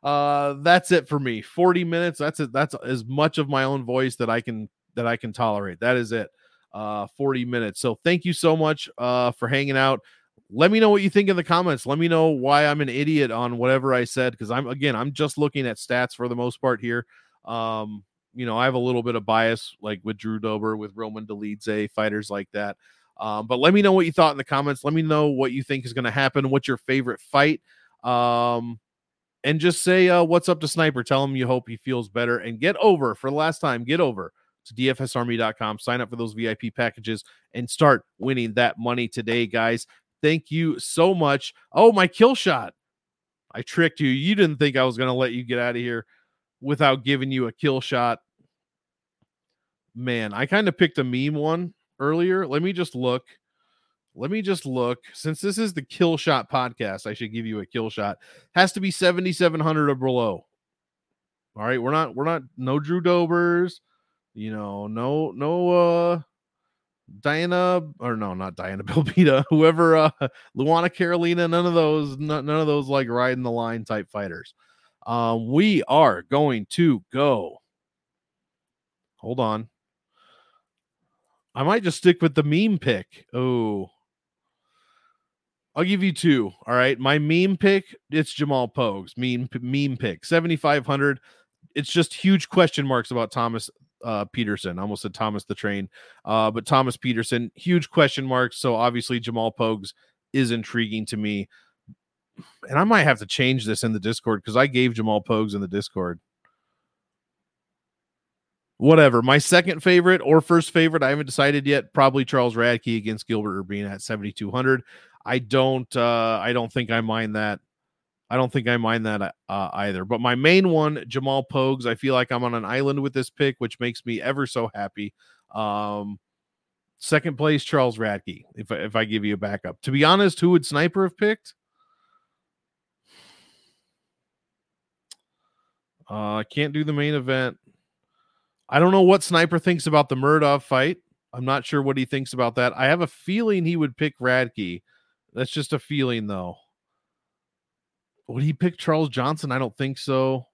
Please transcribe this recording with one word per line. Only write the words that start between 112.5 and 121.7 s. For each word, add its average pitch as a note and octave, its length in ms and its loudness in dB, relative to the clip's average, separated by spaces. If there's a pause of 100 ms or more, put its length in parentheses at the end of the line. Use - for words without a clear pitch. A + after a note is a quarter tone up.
Radke A#2 420 0
against G#2+ 300 -6
Gilbert G#2 360 -4
Urbina G2+ 280 -8
at G2 100 -12
seventy-two G#2 500 -8
hundred. B2+ 320 0 (420)
I B2+ 140 -2
don't, C3 580 0
uh, A#2 440 0
I A#2 120 -2
don't A#2 180 -2
think B2 180 -4
I A#2 120 2
mind A2 340 -2
that. G#2+ 240 -4 (720)
I B2 80 -2
don't B2+ 140 0
think B2 180 -2
I A#2+ 80 2
mind A2+ 280 0
that, G#2 300 -4 (140)
uh, G2 240 -4
either. F#2+ 320 -4
But A#2 160 -4
my B2 120 2
main F3 360 4
one, D3+ 380 0
Jamal C3+ 440 -2
Pogues, C3 340 0